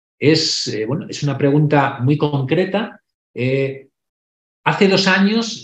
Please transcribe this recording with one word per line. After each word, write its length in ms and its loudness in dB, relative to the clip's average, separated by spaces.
Es, 500 0
eh, 180 -6
bueno, 240 -6
es 120 -10
una 140 -2
pregunta 640 2
muy 160 2
concreta. 880 -2
Eh, 540 -4
hace 240 2
dos 180 2
años 380 2